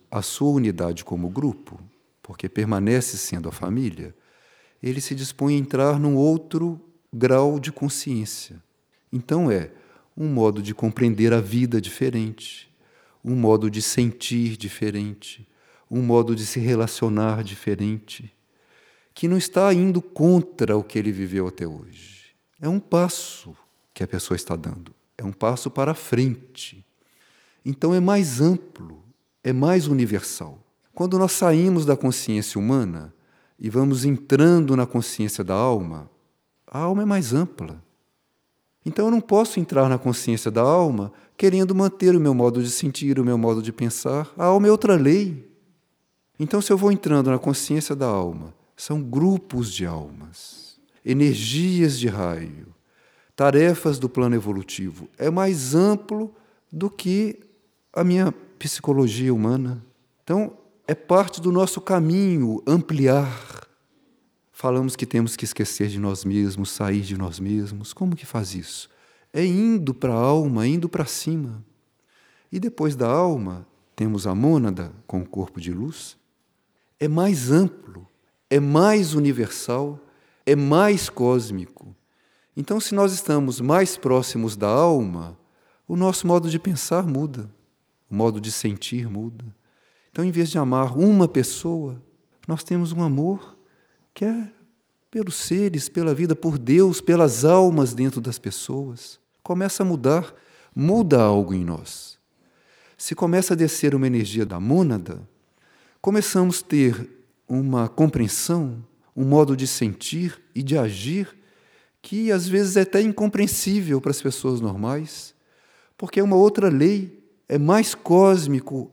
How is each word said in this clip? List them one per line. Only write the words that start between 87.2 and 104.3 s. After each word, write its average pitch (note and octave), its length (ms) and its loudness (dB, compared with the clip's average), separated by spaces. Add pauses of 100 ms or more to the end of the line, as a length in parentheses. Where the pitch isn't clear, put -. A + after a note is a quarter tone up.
o G2 60 -6
modo A2 240 0
de A2 140 -8
sentir A2+ 560 -6
muda. A2+ 340 -10 (680)
Então, D#3+ 120 -6
em F#3 80 -2
vez E3+ 180 0
de F3 80 -4
amar C3 400 0
uma F#3+ 300 6
pessoa, C3+ 720 -4 (460)
nós D#3+ 160 -6
temos F3 300 -2
um E3+ 100 -2
amor D#3+ 540 -2 (560)
que - 100 -8
é A3 260 -4 (600)
pelos G3+ 240 -6
seres, F3 540 -2
pela E3 260 0
vida, D#3+ 220 0
por D#3 200 -2
Deus, E3+ 440 4
pelas D3+ 420 4
almas D#3+ 500 6
dentro B2+ 280 -2
das A#2 180 -8
pessoas. B2+ 800 -10 (240)
Começa F#3+ 400 -2
a - 20 2
mudar, D#3+ 480 0 (400)
muda D#3 480 4
algo G2+ 320 4
em F2+ 120 -2
nós. - 520 -10 (800)
Se - 160 -10
começa F3 420 2
a - 20 2
descer D#3 360 0
uma C3+ 140 2
energia A2 380 0